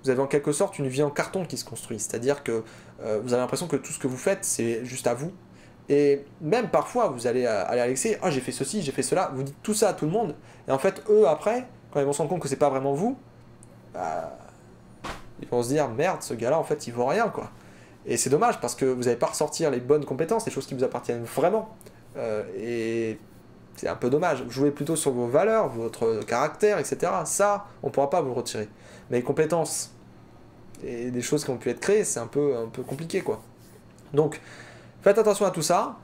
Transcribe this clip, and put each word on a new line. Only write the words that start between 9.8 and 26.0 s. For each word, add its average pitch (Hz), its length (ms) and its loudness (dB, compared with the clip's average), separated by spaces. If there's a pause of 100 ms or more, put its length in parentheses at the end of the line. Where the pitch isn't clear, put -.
à - 20 -2
tout - 140 -2
le 156 60 0
monde. 202 220 0 (320)
Et 131 60 0
en 135 60 2
fait, 190 320 0
eux, 214 180 8
après, 233 400 0 (240)
quand 147 80 0
ils 139 60 2
vont 143 80 0
se - 40 -4
rendre 151 120 0
compte 175 100 -2
que 143 80 -6
c'est 135 80 0
pas 147 140 4
vraiment 135 240 0
vous, 214 240 0 (760)
bah, 80 460 -6 (1040)
ils - 60 -14
vont 120 140 0
se 117 60 -2
dire, « 143 220 2
Merde, 156 320 0
ce - 100 -8
gars-là, 123 260 2
en 160 60 0
fait, 156 220 -4
il 120 80 -10
vaut 120 120 2
rien, 196 220 2
quoi. » - 220 -6 (560)
Et 120 100 0
c'est 123 140 0
dommage, 190 300 4
parce 120 140 -2
que 135 120 2
vous 127 160 2
n'allez 120 140 4
pas - 100 2
ressortir 151 440 0
les 123 100 0
bonnes 135 260 4
compétences, 165 400 -2
les 131 60 -4
choses 135 140 -6
qui - 80 -8
vous 127 100 0
appartiennent 120 400 -4
vraiment. 180 520 0 (400)
Euh, 110 280 -2 (120)
et 113 640 -2 (580)
c'est - 120 -6
un - 60 -2
peu - 140 -2
dommage. 147 400 2
Jouez 135 220 2
plutôt 151 260 -2
sur 147 140 0
vos 120 160 -2
valeurs, 185 420 4
votre 113 560 -2